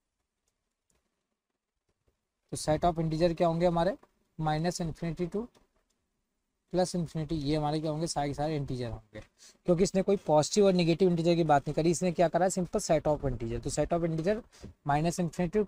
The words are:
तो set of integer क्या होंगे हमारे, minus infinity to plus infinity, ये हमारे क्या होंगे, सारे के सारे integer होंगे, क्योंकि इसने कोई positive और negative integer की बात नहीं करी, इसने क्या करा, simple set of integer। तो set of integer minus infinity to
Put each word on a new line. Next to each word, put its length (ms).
तो 40
set 360
of 120
integer 320
क्या 120
होंगे 180
हमारे, 300
minus 480
infinity 480
to 120
plus 240
infinity, 360
ये 240
हमारे 240
क्या 100
होंगे, 160
सारे 220
के 60
सारे 220
integer 320
होंगे, 320
क्योंकि 160
इसने 200
कोई 140
positive 400
और 60
negative 380
integer 240
की 100
बात 240
नहीं 60
करी, 160
इसने 220
क्या 160
करा, 180
simple 360
set 300
of 180
integer। 340
तो 60
set 260
of 100
integer 300
minus 320
infinity 340
to 140